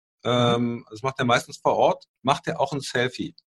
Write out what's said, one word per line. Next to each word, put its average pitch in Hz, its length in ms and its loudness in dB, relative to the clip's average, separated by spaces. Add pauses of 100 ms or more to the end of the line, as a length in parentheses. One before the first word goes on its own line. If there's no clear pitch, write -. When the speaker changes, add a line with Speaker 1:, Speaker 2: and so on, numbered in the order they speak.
(240)
Speaker 1:
Mhm. 120 80 0
Speaker 2:
ähm, 120 580 2
das 107 140 -18
macht 131 160 -4
er 131 60 0
meistens 131 320 0
vor 113 180 0
Ort, 139 300 2 (160)
macht - 260 0
er - 140 -4
auch 139 120 -2
ein 139 80 -6
Selfie. 123 540 -4 (120)